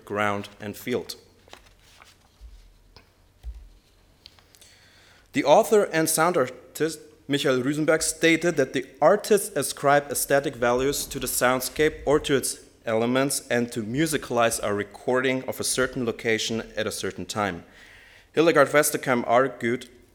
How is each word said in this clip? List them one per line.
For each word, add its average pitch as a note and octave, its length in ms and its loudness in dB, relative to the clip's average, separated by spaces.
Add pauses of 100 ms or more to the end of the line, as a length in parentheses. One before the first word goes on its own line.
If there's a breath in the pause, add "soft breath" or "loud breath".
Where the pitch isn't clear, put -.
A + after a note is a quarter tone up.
ground, G#2 440 -4 (120)
and G#2 160 -10
field. G#2 400 -6 (4000 soft breath)
The D3 100 0
author G3+ 500 6
and D#3+ 160 2
sound E3+ 280 2
artist D3+ 640 -4 (260)
Michael C#3 340 0
Rüsenberg D3+ 400 0
stated E3 580 2
that C3 160 0
the C#3+ 120 -4 (160)
artists G3+ 540 4
ascribe C#3+ 520 0
aesthetic C#3 460 -2
values B2 520 0
to - 120 -8
the B2 80 -8
soundscape C3 680 0 (120)
or D3 140 2
to D3 160 0
its - 240 -4 (260)
elements B2 640 0
and A#2+ 220 0
to A#2 100 -6
musicalize B2 800 0
a G#2 100 -2
recording B2+ 760 -2
of - 100 -6
a G2+ 60 -4
certain B2+ 420 -2
location A2 560 -2 (140)
at G#2 100 -2
a F#2+ 60 -6
certain F#2 340 -8
time. F#2+ 380 -4 (720 loud breath)
Hildegard D3+ 340 4
Westerkamp C#3+ 580 0
argued B2 640 0 (260)